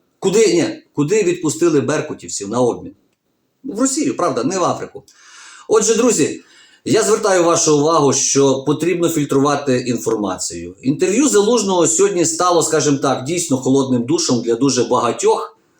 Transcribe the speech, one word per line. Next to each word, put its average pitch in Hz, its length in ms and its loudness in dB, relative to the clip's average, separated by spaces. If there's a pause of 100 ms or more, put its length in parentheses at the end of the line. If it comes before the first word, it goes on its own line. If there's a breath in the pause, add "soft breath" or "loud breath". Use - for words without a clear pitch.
(180)
Куди, 196 360 2
ні, - 280 0 (120)
куди 180 280 0
відпустили 170 580 0
беркутівців 117 680 -6
на 117 120 -4
обмін? 92 320 -2 (720)
В 208 160 -8
Росію, 262 360 -2
правда, 131 280 -2
не 185 140 -2
в 170 60 0
Африку. - 380 -6 (680 loud breath)
Отже, 220 260 2
друзі, 208 480 0 (420 soft breath)
я 202 180 2
звертаю 196 420 2
вашу 156 340 2
увагу, 147 340 2
що - 520 0
потрібно 165 440 0
фільтрувати 139 720 0
інформацію. 95 1000 -6
Інтерв'ю 185 460 0
Залужного 202 580 2
сьогодні 180 380 2
стало, 175 380 0
скажімо 147 360 0
так, 123 260 -2
дійсно 156 320 -2
холодним 127 460 0
душем 139 380 0
для 117 140 -2
дуже 123 300 0
багатьох. 117 760 -2 (220)